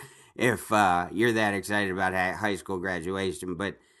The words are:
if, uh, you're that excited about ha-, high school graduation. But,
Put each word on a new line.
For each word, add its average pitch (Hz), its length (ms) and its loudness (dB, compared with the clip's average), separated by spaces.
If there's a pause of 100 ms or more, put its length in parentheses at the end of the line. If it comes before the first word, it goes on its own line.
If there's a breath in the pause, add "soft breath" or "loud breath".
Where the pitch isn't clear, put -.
(360 loud breath)
if, 110 360 0
uh, 90 400 4
you're 113 220 2
that 107 220 2
excited 98 360 -2
about 92 220 0
ha-, 92 260 0
high 104 160 0
school 95 220 -6
graduation. 92 800 -4
But, 92 220 -4 (220 soft breath)